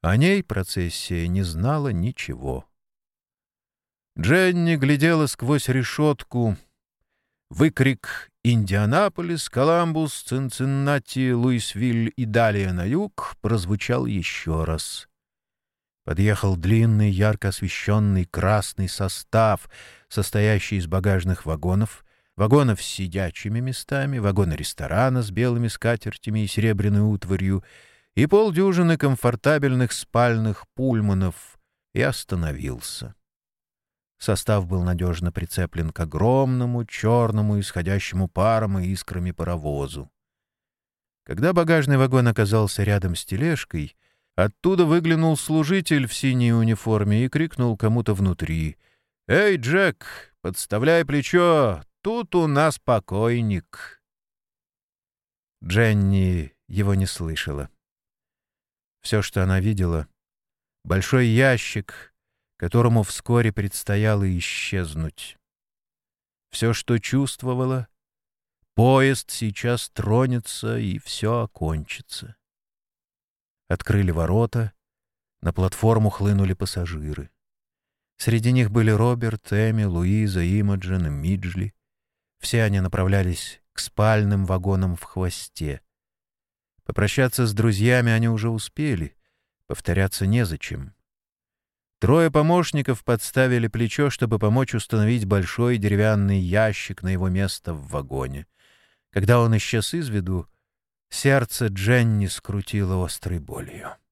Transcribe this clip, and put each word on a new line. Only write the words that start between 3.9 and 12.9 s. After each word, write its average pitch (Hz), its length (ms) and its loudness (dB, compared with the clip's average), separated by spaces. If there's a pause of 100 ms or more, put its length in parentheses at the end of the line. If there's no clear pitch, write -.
Дженни 170 560 2
глядела 147 520 2
сквозь 135 420 -2
решётку. 127 880 0 (920)
Выкрик - 840 0 (140)
«Индианаполис, 120 1040 0
Коламбус, 160 760 0
Цинциннати, 135 1080 -2
Луисвилл 120 840 0
и 123 80 -2
далее 104 480 2
на 90 120 -2
юг» 170 560 -4